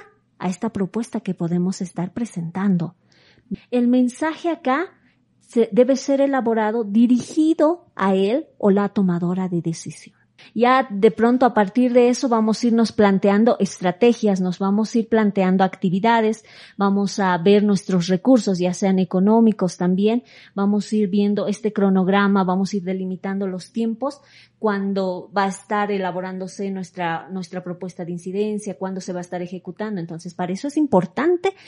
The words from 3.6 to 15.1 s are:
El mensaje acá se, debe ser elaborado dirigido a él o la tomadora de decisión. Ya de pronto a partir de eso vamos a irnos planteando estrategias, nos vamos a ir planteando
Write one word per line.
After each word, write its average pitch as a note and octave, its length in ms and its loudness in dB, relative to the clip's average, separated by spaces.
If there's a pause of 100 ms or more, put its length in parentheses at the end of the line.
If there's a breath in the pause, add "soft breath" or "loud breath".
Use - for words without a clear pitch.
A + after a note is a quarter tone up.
El A#3+ 180 0
mensaje B3+ 600 0
acá D#4+ 500 -4 (400 soft breath)
se, - 320 0
debe B3 240 4
ser C4+ 240 -2
elaborado A#3 640 0
dirigido B3+ 1000 2 (100)
a F#3+ 180 0
él G3+ 340 0 (100)
o G#3 120 2
la G3+ 200 2
tomadora F#3 580 0
de F3 140 -4
decisión. - 540 -10 (360 loud breath)
Ya B3+ 380 2
de G3+ 220 4
pronto B3 340 4
a A#3+ 80 2
partir A#3+ 380 2
de A#3+ 160 6
eso B3+ 200 0
vamos A3 340 0
a A#3+ 40 2
irnos A#3 240 2
planteando G3+ 680 4
estrategias, G3 800 0
nos F#3 180 -2
vamos G3+ 360 0
a B3 40 2
ir A3+ 100 -2
planteando F#3+ 540 2